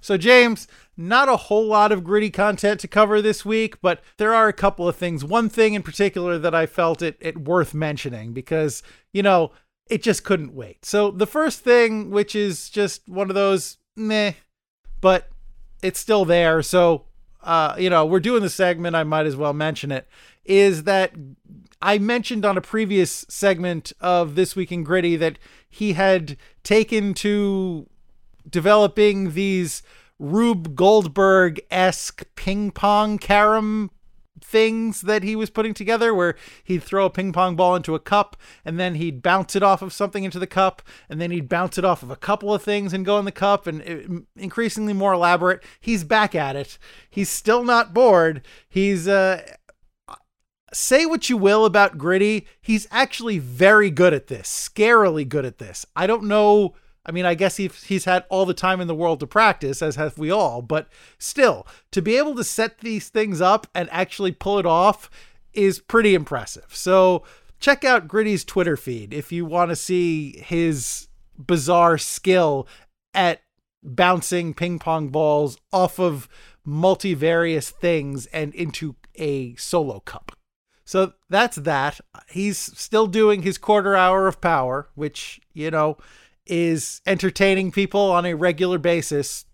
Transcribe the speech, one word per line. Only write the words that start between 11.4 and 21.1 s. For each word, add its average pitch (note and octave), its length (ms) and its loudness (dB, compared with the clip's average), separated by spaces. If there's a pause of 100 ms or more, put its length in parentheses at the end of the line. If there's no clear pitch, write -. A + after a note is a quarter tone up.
thing, A3+ 500 2
which G#3 240 -2
is G3+ 340 -4
just - 400 -6
one F#3+ 200 -4
of F#3+ 60 -2
those G3 420 0 (180)
meh, G#3+ 380 -2 (680)
but F#3 260 4 (540)
it's F#3 180 -6
still G#3+ 240 2
there. E3 380 4
So, E3+ 440 2 (360)
uh, D#3+ 360 0
you F#3 120 0
know, E3 160 4
we're F3+ 140 2
doing A3+ 240 2
the F3+ 60 -2
segment, E3+ 460 -2
I D#3+ 80 2
might D#3 220 0
as D3 100 -4
well D3 180 -2
mention D3 380 -4
it, C3 160 -8 (380)
is G3 380 4
that F#3+ 300 0 (680)